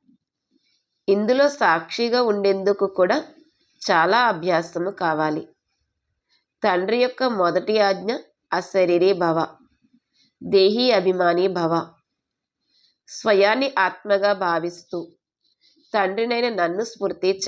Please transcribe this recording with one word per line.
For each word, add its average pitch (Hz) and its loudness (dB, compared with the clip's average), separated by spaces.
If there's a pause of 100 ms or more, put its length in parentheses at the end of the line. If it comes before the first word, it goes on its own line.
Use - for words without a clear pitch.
(1080)
ఇందులో 226 2
సాక్షిగా 233 0
ఉండేందుకు 196 0
కూడా 196 0 (680)
చాలా 180 4
అభ్యాసము 175 -2
కావాలి. 156 -2 (1160)
తండ్రి 190 0
యొక్క 247 -2
మొదటి 185 0
ఆజ్ఞ 196 0 (360)
అశరీరీ 180 2
భవ, 165 -2 (960)
దేహీ 208 2
అభిమాని 180 2
భవ. 170 -2 (1160)
స్వయాన్ని 220 2
ఆత్మగా 196 0
భావిస్తూ 175 -4 (800)
తండ్రినైన 226 -2
నన్ను 180 -2
స్మృతి 190 -4